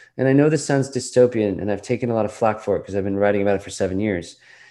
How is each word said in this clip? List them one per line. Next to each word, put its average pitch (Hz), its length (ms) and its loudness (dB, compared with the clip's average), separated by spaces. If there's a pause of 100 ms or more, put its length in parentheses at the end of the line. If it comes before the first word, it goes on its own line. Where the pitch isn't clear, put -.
(180)
And 127 100 2
I 135 60 4
know 143 160 6
this 151 160 0
sounds 135 240 0
dystopian, 117 720 2
and 104 100 -4
I've 98 100 -4
taken 120 280 -4
a 113 60 -2
lot 107 100 2
of 101 80 -4
flack 107 260 0
for 98 160 -2
it 82 100 -6
'cause 95 100 -8
I've 98 80 -2
been 98 140 -2
writing 101 240 2
about 98 140 2
it 90 80 -4
for 95 60 -16
seven 95 300 -4
years, 98 380 -4 (340)